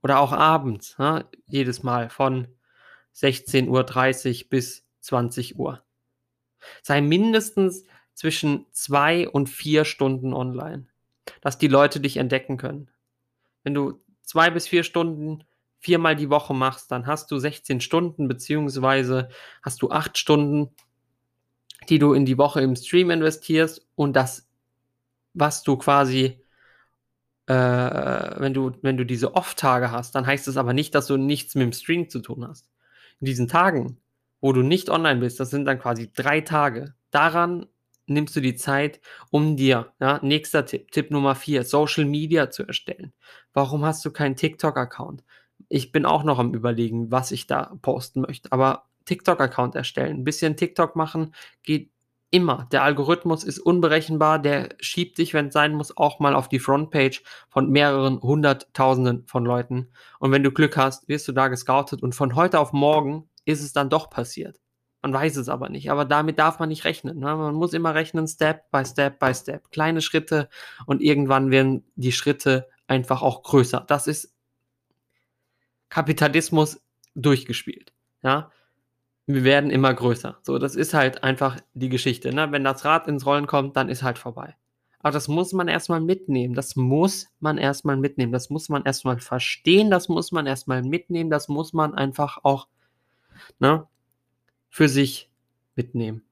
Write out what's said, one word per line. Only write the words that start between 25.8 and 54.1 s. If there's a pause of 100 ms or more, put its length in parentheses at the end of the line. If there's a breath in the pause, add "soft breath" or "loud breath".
äh,
wenn
du, (100)
wenn
du
diese
Off-Tage
hast,
dann
heißt
es
aber
nicht,
dass
du
nichts
mit
dem
Stream
zu
tun
hast. (480 soft breath)
In
diesen
Tagen, (420)
wo
du
nicht
online
bist,
das
sind
dann
quasi
drei
Tage. (160)
Daran (400)
nimmst
du
die
Zeit, (300 loud breath)
um
dir,
ja,
nächster
Tipp,
Tipp
Nummer
vier,
Social
Media
zu
erstellen. (400 soft breath)
Warum
hast
du
keinen
TikTok-Account? (460 soft breath)
Ich
bin
auch
noch
am
Überlegen,
was
ich
da
posten
möchte,
aber (200)
TikTok-Account
erstellen,
ein
bisschen
TikTok
machen, (300 loud breath)
geht (400)
immer.
Der
Algorithmus
ist
unberechenbar,